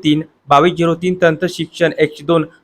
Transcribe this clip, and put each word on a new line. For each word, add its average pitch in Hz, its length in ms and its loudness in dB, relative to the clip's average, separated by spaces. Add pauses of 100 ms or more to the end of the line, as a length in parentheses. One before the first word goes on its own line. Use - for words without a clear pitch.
तीन 151 180 2 (260)
बावीस 156 260 4
झिरो 165 200 0
तीन 180 280 -4
तंत्र 165 280 0
शिक्षण 165 480 -4
एकशे 151 280 -2
दोन 165 180 2 (180)